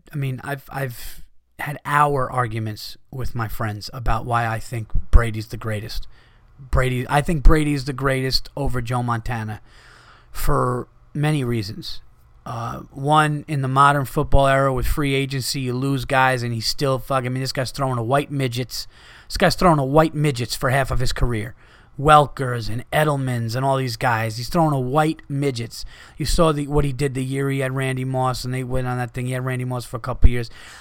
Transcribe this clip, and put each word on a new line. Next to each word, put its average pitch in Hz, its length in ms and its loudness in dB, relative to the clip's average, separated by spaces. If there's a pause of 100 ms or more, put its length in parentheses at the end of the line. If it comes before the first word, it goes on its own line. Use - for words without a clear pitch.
(120)
I - 40 -12
mean, 135 280 -4
I've, 135 240 -10
I've - 560 -8 (340)
had 147 260 -8
hour 143 460 2
arguments 110 640 -6 (140)
with 123 240 -4
my 113 140 -2
friends 104 440 -6
about 117 340 -2
why 117 200 0
I 113 120 -2
think 110 300 -8 (220)
Brady's 113 380 6
the - 80 -10
greatest. 107 500 -6 (520)
Brady, 127 500 0
I 143 140 2
think 160 200 0
Brady's 147 440 8
the 143 80 -4
greatest 131 600 -2
over 135 260 0
Joe 123 200 -2
Montana 113 600 -4 (680)
for 127 580 0 (260)
many 151 280 0
reasons. 117 600 -6 (420)
Uh, 117 360 -10 (100)
one, 151 580 0
in 147 140 -2
the 135 60 -2
modern 139 360 6
football 139 420 4
era 135 260 4
with 123 140 -2
free 139 280 2
agency, 135 460 -4
you 123 120 -4
lose 131 320 -2
guys 131 380 2
and 120 100 -4
he's 113 140 -6
still 135 320 0
fucking, 131 280 -4
I 127 40 -4
mean, 131 120 -4
this 131 100 -6
guy's 131 180 -4
throwing 131 260 -2
to 120 60 -2
white 139 280 0
midgets. 131 560 -4 (400)
This - 120 -8
guy's 170 160 4
throwing 170 240 4
to 139 60 0
white 151 300 4
midgets 143 400 -2
for - 140 -2
half 131 220 2
of 120 100 0
his 123 120 2
career. 117 420 -2 (440)
Welkers 135 720 4
and 117 240 -6
Edelmans 131 640 0
and 131 80 -2
all 135 120 2
these 127 200 -4
guys. 113 400 -2
He's 120 120 -8
throwing 160 220 2
to 143 80 0
white 151 500 0
midgets. 139 560 -4 (320)
You 156 100 -6
saw 160 260 4
the, 147 160 -6
what 147 160 2
he 139 80 -2
did 131 220 -2
the 131 100 -4
year 139 260 -4
he 139 80 -2
had 131 160 -4
Randy 131 300 -4
Moss 131 400 -2
and 127 100 -6
they 131 80 -6
went 127 240 -2
on 123 120 -4
that 123 120 -4
thing. 123 160 -6
He 127 60 -4
had 127 120 -6
Randy 127 200 -4
Moss 127 200 -6
for - 120 -10
a 113 40 -12
couple 123 300 6
years. 120 180 0 (320)